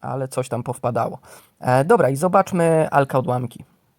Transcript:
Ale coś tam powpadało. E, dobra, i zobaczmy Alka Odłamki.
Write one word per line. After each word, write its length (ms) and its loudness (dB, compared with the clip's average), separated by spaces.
Ale 260 -6
coś 220 -6
tam 140 -6
powpadało. 560 -4
E, 260 2
dobra, 240 4
i 60 -2
zobaczmy 760 2
Alka 260 0
Odłamki. 480 -4